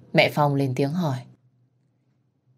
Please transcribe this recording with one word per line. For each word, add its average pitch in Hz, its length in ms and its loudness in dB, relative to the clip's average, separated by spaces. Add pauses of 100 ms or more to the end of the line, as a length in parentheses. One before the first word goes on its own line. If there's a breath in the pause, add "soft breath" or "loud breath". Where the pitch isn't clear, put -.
(120)
mẹ 151 220 4
Phong 147 200 2
lên 135 200 -2
tiếng 139 180 -2
hỏi. 160 260 -4 (1400)